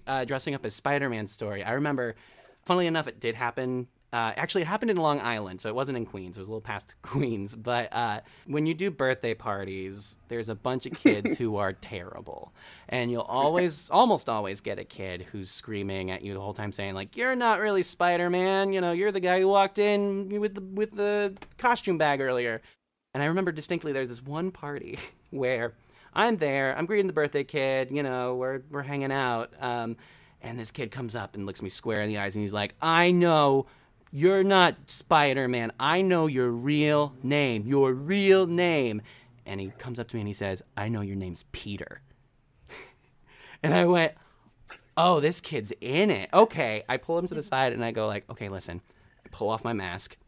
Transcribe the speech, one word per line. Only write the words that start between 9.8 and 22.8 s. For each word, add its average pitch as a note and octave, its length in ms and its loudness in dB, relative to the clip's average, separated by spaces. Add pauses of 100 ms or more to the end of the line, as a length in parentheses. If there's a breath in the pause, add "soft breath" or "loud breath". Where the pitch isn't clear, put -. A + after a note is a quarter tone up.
there's A#2 180 -6
a A2 80 -6
bunch B2+ 300 -4
of - 80 -10
kids G#2+ 440 2
who A2 200 -2
are G2 160 0
terrible. - 800 -14 (340 soft breath)
And A#2+ 240 -2
you'll A#2 120 -2
always, D#3 680 0
<laughs> - 20 -2
almost G#3 380 4
always G2+ 320 -2
get G2+ 180 -4
a G2 60 -10
kid F#2 460 -10
who's F#2+ 180 -10
screaming G2 640 -6
at F#2 100 -8
you G2+ 120 -8
the F#2+ 60 -8
whole G2+ 140 -8
time G#2 180 -6
saying, G2 220 -6
like, G2 240 -8
"You're B3+ 180 0
not A#3 240 2
really G3+ 240 2
Spider-Man. F3+ 880 2
You F#3+ 80 0
know, F3 100 0
you're F#3+ 200 0
the G3 80 -2
guy F3+ 200 2
who F#3+ 80 4
walked G3 320 4
in G3+ 600 0
with G#3 160 -2
the, G3+ 60 -10
with G3 340 -4
the G#3 400 0 (220)
costume A#3 400 2
bag C#3+ 240 2
earlier." B2 400 0 (520 soft breath)